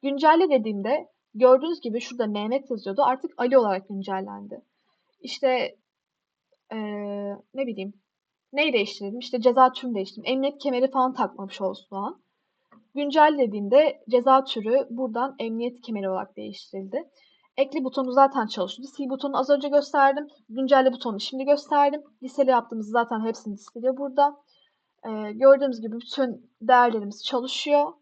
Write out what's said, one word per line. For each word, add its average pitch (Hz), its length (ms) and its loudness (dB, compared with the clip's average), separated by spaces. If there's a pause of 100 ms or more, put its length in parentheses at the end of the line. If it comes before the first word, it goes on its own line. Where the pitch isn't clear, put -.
Güncelle 302 480 4
dediğimde 220 600 -2 (220)
gördüğünüz 262 460 4
gibi 233 200 -6
şurada 240 260 -6
Mehmet 220 440 -4
yazıyordu. 208 320 -4
Artık 269 340 0
Ali 254 220 4
olarak 196 300 0
güncellendi. 202 760 -10 (580)
İşte, 254 560 -2 (960)
ee, 220 40 -10 (800)
ne 269 120 -6
bileyim, 202 280 -10 (580)
neyi 294 200 0
değiştirdim? 208 460 -4
İşte 247 220 -6
ceza 254 320 4
türünü 254 220 -8
değiştirdim. 196 380 -6
Emniyet 277 260 -2
kemeri 262 320 0
falan 262 240 0
takmamış 196 460 -6
olsun 196 360 -6
o - 20 -6
an. 233 240 -10 (720)
Güncel 294 440 4
dediğimde 226 720 2
ceza 262 360 4
türü 247 460 -2
buradan 247 480 -4
emniyet 226 420 -6
kemeri 202 300 -6
olarak 190 260 -6
değiştirildi. 202 760 -12 (460)
Ekle 277 280 -2
butonu 254 280 -4
zaten 277 340 4
çalışıyordu. 220 480 -8
Sil 277 160 -8
butonu 269 280 -4
az 269 120 -2
önce 285 180 2
gösterdim. 285 580 2 (220)
Güncelle 262 440 2
butonunu 226 280 -8
şimdi 262 240 -8
gösterdim. 285 580 2 (200)
Listeli 262 280 0
yaptığımız 226 400 -2
zaten 233 340 -2
hepsini 220 300 -6
listeliyor 247 420 -6
burada. 285 400 0 (680)
Ee, 214 260 -8
gördüğümüz 262 480 4
gibi 220 160 -8
bütün 240 540 -6 (120)
değerlerimiz 226 600 2
çalışıyor. 285 760 0